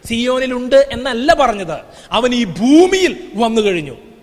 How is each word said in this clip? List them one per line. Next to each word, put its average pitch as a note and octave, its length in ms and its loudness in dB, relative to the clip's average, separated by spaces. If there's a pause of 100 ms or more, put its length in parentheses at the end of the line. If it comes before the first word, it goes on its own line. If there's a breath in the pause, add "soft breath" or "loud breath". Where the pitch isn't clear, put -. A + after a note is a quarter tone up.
സിയോനിലുണ്ട് B3+ 680 -2
എന്നല്ല C4+ 580 2
പറഞ്ഞത്, G3+ 440 -2 (340 loud breath)
അവൻ A#3+ 220 0
ഈ A#3+ 100 0
ഭൂമിയിൽ C#4+ 920 2
വന്നു A3+ 260 0
കഴിഞ്ഞു. E3 360 -4 (260)